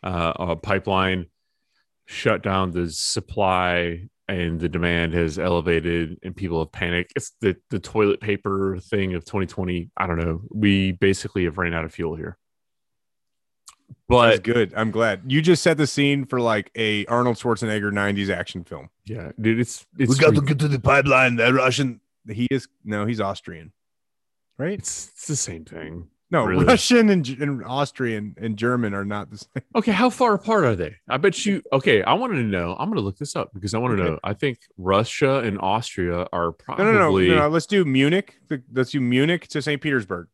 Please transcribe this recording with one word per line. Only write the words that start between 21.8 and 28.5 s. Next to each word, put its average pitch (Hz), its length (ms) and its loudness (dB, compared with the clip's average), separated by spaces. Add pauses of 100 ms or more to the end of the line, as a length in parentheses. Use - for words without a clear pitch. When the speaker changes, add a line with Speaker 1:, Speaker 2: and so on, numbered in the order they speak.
Speaker 2:
he 117 220 -2
is, 135 160 -2 (180)
no, 104 220 -2
he's 113 140 -2
Austrian, 85 520 -6 (840)
right? 185 220 -6
Speaker 1:
It's, - 340 -10
it's - 140 -18
the 151 80 -2
same 82 280 -8
thing. 82 440 -14 (220)
Speaker 2:
No, 151 140 2
Speaker 1:
Really? 92 200 2
Speaker 2:
Russian 233 440 6
and 185 160 4
G-, 123 160 -8
and 139 240 -4
Austrian 117 720 -4
and 110 200 -4